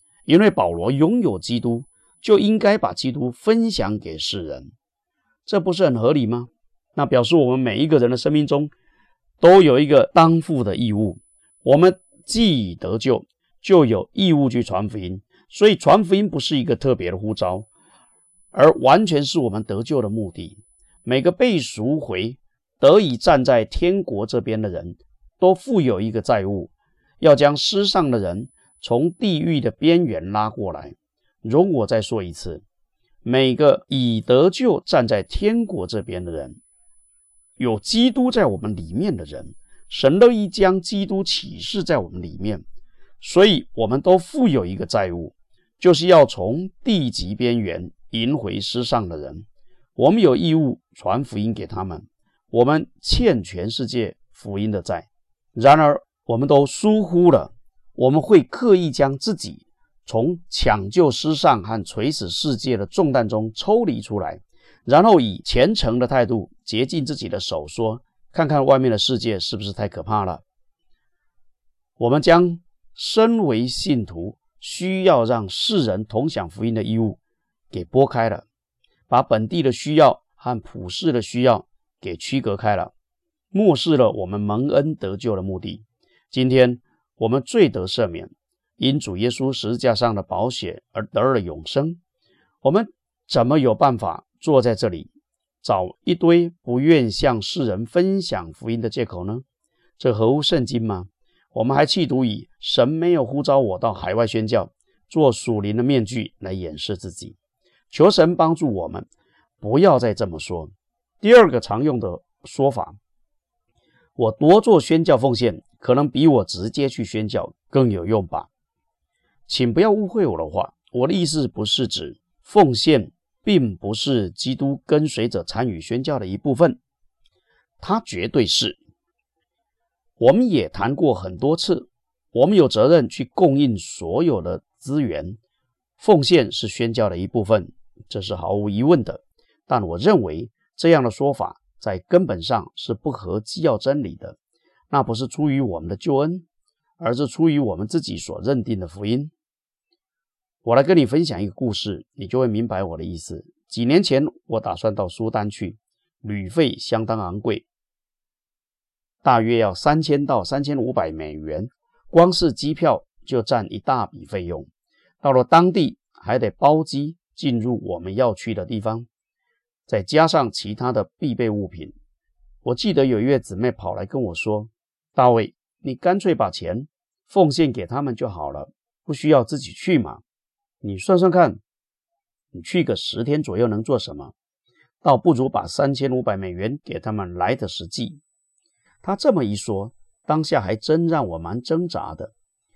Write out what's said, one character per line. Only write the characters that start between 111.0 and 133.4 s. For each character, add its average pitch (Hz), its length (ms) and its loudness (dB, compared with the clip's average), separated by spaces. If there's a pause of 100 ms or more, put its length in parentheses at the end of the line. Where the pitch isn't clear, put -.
第 214 120 6
二 220 160 10
个 123 120 0
常 110 200 -4
用 139 200 0
的 90 200 -8 (220)
说 139 260 0
法 101 280 -8 (1160)
，“我 110 180 0
多 165 280 6
做 208 200 4
宣 160 240 0
教 156 140 4
奉 123 160 0
献， 110 300 -2 (160)
可 - 160 2
能 147 120 2
比 139 200 2
我 127 180 4
直 95 240 -8
接 139 180 -4
去 127 160 -6
宣 107 240 -6
教 101 280 -6 (140)
更 131 200 2
有 90 160 -4
用 101 220 -2
吧。” - 220 -8 (960)
请 120 260 -2
不 160 60 0
要 214 100 4
误 208 180 0
会 196 200 0
我 87 100 -4
的 80 100 -4
话， - 280 -6 (160)
我 123 160 0
的 180 60 0
意 180 120 0
思 147 220 -2
不 107 180 -6
是 120 220 -2
指 - 320 -10 (240)
奉 156 320 4
献 127 360 2 (320)
并 131 320 2
不 101 180 -8
是 113 360 -2
基 131 240 -6
督 139 320 -4
跟 151 220 2
随 120 200 -4
者 92 160 -6
参 120 240 -6
与 85 140 -6
宣 120 220 -6
教 139 160 -4
的 95 80 -10
一 95 100 -8
部 143 160 -2
分， 151 260 2 (1000)
它 214 220 -4
绝 95 260 -8
对 120 180 0
是。 - 320 -4 (1400)
我 123 140 6
们 240 160 2
也 117 180 0
谈 127 280 -4
过 139 180 2
很 95 240 -8
多 143 180 0
次， - 360 -4 (400)
我 123 160 4
们 208 100 2
有 147 100 6
责 117 220 2
任 156 180 4
去 - 160 -8 (120)
供 143 220 4